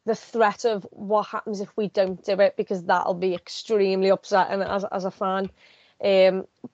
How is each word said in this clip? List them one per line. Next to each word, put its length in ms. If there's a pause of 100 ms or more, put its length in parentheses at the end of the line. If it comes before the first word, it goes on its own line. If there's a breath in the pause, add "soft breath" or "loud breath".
the 100
threat 520
of 240
what 360
happens 340
if 160
we 120
don't 360
do 160
it, 160
because 280
that'll 300
be 200
extremely 760
upsetting 540
as, 220
as 220
a 40
fan. 400 (520 soft breath)
Um, 440 (280)